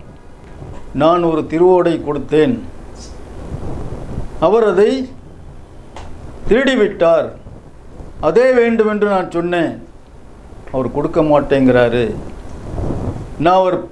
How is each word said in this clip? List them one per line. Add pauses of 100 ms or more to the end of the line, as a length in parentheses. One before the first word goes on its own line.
(920)
"நான்
ஒரு
திருவோடை (120)
கொடுத்தேன், (1800)
அவர்
அதை (1400)
திருடிவிட்டார், (920)
அதே
வேண்டுமென்று
நான்
சொன்னேன், (1000)
அவர்
கொடுக்க
மாட்டேங்கிறாரு. (1300)
நான்
அவர் (140)